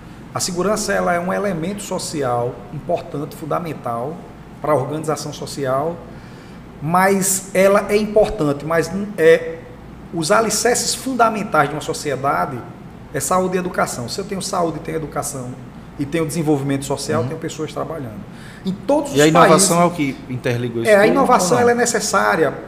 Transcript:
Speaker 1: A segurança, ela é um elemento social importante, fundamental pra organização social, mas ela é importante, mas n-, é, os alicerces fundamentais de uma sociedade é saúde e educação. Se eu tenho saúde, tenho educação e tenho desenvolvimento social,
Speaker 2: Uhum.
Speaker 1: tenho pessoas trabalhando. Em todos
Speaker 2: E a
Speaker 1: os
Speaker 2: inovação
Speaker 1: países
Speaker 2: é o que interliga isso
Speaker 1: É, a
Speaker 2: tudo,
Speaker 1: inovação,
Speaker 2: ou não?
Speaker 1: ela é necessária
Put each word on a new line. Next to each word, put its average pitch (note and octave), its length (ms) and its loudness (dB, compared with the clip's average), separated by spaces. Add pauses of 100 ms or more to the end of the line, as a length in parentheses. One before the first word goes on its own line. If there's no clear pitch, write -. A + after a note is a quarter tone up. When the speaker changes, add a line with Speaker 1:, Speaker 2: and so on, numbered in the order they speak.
(340)
Speaker 1:
A B2 60 -4
segurança, G3 540 -2
ela F3+ 200 2
é F3 60 2
um F3+ 140 -2
elemento F#3+ 480 -4
social B2 720 -2 (200)
importante, D3+ 600 -6
fundamental D3+ 800 -6 (460)
pra D3 140 0
organização D3 580 -2
social, C#3 640 -2 (840)
mas F#3 720 2
ela G3 360 6
é G#3 80 4
importante, E3 680 2
mas E3 260 0
n-, G3 160 -4 (100)
é, E3 420 6 (540)
os E3 180 0
alicerces A3+ 640 2
fundamentais A3 760 0
de D3+ 60 -6
uma D3 60 -6
sociedade D3 760 -2 (560)
é C#3 60 -2
saúde F#3 360 0
e F#3 40 0
educação. F3 500 -4
Se - 100 -8
eu F#3+ 60 -6
tenho F#3+ 160 -6
saúde, E3 380 -2
tenho D#3+ 180 -6
educação C3+ 520 -6 (500)
e C#3+ 60 -2
tenho D#3+ 200 -2
desenvolvimento C#3 600 0
social, D3+ 360 -2
Speaker 2:
Uhum. C#3+ 60 -2
Speaker 1:
tenho D#3+ 120 -6
pessoas D#3 320 -8
trabalhando. C#3 480 -8 (460)
Em F#3+ 60 -2
todos C#4+ 440 0
Speaker 2:
E C#3 60 6
a D3 40 8
Speaker 1:
os D#3+ 40 8
Speaker 2:
inovação E3+ 480 6
Speaker 1:
países F3 60 6
Speaker 2:
é - 20 6
o E3+ 60 4
que C3+ 420 -4
interliga A#2+ 480 -2
isso A3 80 2
Speaker 1:
É, G#3+ 60 8
a G3 60 8
Speaker 2:
tudo, A3+ 100 6
Speaker 1:
inovação, B3 460 4
Speaker 2:
ou A#3+ 60 6
não? A#3+ 60 6
Speaker 1:
ela - 20 6
é A#3+ 40 4
necessária G#3 760 2 (140)